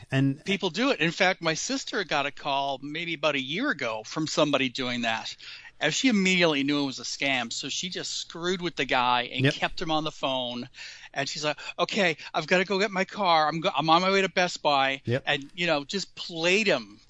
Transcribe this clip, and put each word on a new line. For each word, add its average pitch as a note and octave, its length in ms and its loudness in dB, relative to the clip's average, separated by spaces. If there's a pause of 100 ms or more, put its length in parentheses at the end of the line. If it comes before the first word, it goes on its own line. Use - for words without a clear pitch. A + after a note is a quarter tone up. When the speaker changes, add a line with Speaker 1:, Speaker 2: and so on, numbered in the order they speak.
Speaker 1:
And C3+ 360 2
Speaker 2:
People F#3+ 240 0
do A#3+ 220 0
it. E3+ 100 -2
In E3 100 2
fact, F#3 300 2
my D#3+ 140 2
sister - 500 -4
got D3 200 0
a C#3+ 60 -4
call C#3 500 -2
maybe D#3+ 340 -8
about D3 200 0
a C3+ 60 0
year F3 280 -2
ago A#2 360 -4
from D#3 220 -4
somebody C#3+ 420 4
doing B2 320 -4
that. A2+ 340 -2 (460)
And D3+ 120 2
she - 140 2
immediately F3+ 560 4
knew C#3+ 200 0
it - 20 0
was B2 140 -6
a A#2+ 40 -10
scam, B2+ 480 -4
so - 160 -6
she F3+ 220 -6
just F3 240 -8
screwed F3 480 -4
with F3 160 -4
the C#3+ 80 0
guy B2 380 2 (100)
and C3 120 -2
Speaker 1:
Yep. D3+ 100 4
Speaker 2:
kept - 260 -4
him E3+ 100 -2
on D#3 120 0
the D3+ 80 -6
phone. B2 580 -6 (440)
And C#3 140 -4
she's D3 160 -8
like, D3+ 140 -2 (220)
"Okay, F3 360 2 (180)
I've D#3+ 140 -2
gotta F#3 160 4
go F#3+ 160 -2
get G#3 120 0
my F#3+ 120 0
car. E3 460 2
I'm D#3+ 100 -2
go-, F3 160 0
I'm D3+ 140 2
on E3 120 8
my F#3+ 100 2
way G3 100 4
to F#3+ 80 2
Best F3+ 320 0
Buy." C3+ 440 2
Speaker 1:
Yep. A#2+ 200 0
Speaker 2:
And, C#3+ 300 -2
you F3 120 -2
know, D3 160 2
just - 320 -6
played F3+ 520 0
him G#2+ 320 0 (100)